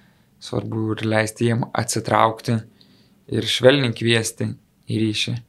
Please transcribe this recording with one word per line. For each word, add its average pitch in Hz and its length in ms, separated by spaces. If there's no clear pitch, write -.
Svarbu 110 520
ir 110 120
leisti 110 440
jiem 117 200
atsitraukti 113 920
ir 110 220
švelniai 127 460
kviesti 113 560
į 110 140
ryšį. 110 360